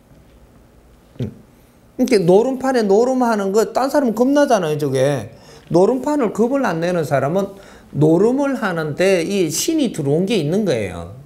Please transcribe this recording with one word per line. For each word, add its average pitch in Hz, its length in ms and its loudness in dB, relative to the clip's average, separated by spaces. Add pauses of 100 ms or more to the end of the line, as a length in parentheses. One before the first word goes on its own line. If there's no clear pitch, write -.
(1200)
응. 226 120 -8 (680)
이렇게 254 200 2
노름판에 247 640 2
노름하는 220 680 0
거 214 200 0
딴 262 180 -2
사람은 277 240 0
겁나잖아요, 240 640 2
저게. 131 520 0 (380)
노름판을 254 640 2
겁을 254 340 0
안 165 140 -4
내는 170 240 -2
사람은 147 420 -2 (440)
노름을 220 720 2
하는데 175 600 0
이 180 280 -2
신이 302 420 -2
들어온 151 340 -2
게 220 100 0
있는 175 280 0
거예요. 95 500 -4 (100)